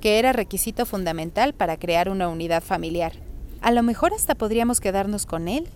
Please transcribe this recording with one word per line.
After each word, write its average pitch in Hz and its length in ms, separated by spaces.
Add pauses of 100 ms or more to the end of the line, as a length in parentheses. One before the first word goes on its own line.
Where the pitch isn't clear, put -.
que 214 180
era 262 140
requisito 226 520
fundamental 180 680
para 165 240
crear 175 320
una 185 200
unidad 165 340
familiar. 165 500 (480)
A 233 100
lo 240 120
mejor 240 300
hasta 320 220
podríamos 233 440
quedarnos 196 460
con 165 220
él, 285 280